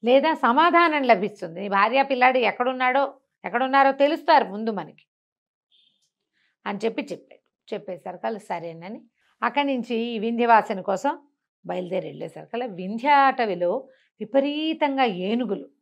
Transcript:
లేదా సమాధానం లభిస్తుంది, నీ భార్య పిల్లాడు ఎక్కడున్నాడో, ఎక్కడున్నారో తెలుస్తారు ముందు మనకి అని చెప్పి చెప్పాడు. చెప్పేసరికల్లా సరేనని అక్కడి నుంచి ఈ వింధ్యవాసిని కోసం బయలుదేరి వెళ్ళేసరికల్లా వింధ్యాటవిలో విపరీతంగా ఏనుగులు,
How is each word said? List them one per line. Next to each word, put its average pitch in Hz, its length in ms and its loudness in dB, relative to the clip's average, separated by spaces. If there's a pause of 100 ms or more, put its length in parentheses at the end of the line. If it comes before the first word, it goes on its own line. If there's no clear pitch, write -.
లేదా 269 300 4
సమాధానం 311 680 4
లభిస్తుంది, 190 580 0
నీ 202 80 -8
భార్య 214 340 2
పిల్లాడు 262 360 2
ఎక్కడున్నాడో, 254 760 0 (300)
ఎక్కడున్నారో 262 480 2
తెలుస్తారు 285 520 2
ముందు 208 260 -8
మనకి 180 360 -10 (1600)
అని 208 180 -6
చెప్పి 226 180 -4 (100)
చెప్పాడు. - 640 -16
చెప్పేసరికల్లా 185 640 -10
సరేనని 170 640 -12 (420)
అక్కడి 240 240 0
నుంచి 247 300 -2
ఈ 233 220 -4
వింధ్యవాసిని 226 640 2
కోసం 269 440 -4 (400)
బయలుదేరి 175 420 -6
వెళ్ళేసరికల్లా 156 580 -10
వింధ్యాటవిలో 226 1200 0 (320)
విపరీతంగా 285 840 0
ఏనుగులు, 214 640 -4 (140)